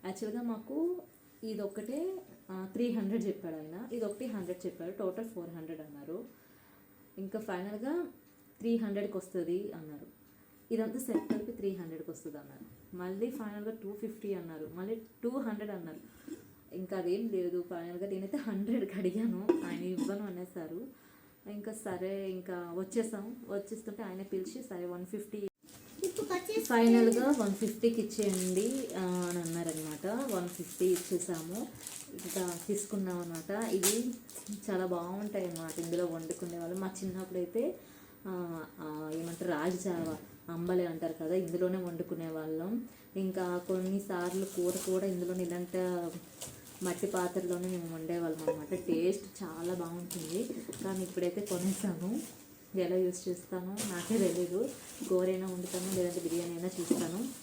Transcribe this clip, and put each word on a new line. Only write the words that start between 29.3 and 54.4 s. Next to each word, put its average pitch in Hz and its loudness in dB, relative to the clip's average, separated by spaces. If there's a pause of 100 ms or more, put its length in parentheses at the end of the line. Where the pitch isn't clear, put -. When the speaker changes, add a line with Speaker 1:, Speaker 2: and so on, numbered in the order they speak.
Speaker 1:
అన్నారనమాట. 165 -2
వన్ 175 0
ఫిఫ్టీ 180 -2
ఇచ్చేసాము. 175 0 (460)
ఇంకా 175 -2
తీసుకున్నాం 196 0
అనమాట. 175 -2
ఇది 220 4 (560)
చాలా 185 2
బాగుంటాయి 185 -2
అన్నమాట. 165 -4
ఇందులో 170 2
వండుకునే 165 -4
వాళ్ళు 170 -2
మా 190 0 (120)
చిన్నప్పుడైతే, 185 0 (480)
ఆ, 170 -4 (160)
ఆ, 156 -6
ఏమంటారు, 170 -2
రాగి 165 2
జావ, 170 0 (320)
అంబలి 175 4
అంటారు 160 -2
కదా, 160 0
ఇందులోనే 180 4
వండుకునే 165 -2
వాళ్ళం. 160 -2 (280)
ఇంకా 185 2
కొన్నిసార్లు 185 0
కూర 180 2 (120)
కూడా 185 4
ఇందులోనే 180 0
ఇలాంటి 175 -2 (1080)
మట్టి 180 0
పాత్రలోనే 180 2
మేము 170 -2
వండేవాళ్ళం 160 0
అనమాట. 151 -2
టేస్ట్ 180 2
చాలా 170 -2
బాగుంటుంది. 175 -2 (400)
కానీ 190 0
ఇప్పుడైతే 180 0
కొనేసాను, 185 0 (360)
ఎలా 180 4
యూజ్ 185 2
చేస్తానో 185 -4 (120)
నాకే 180 2
తెలీదు. 180 4 (400)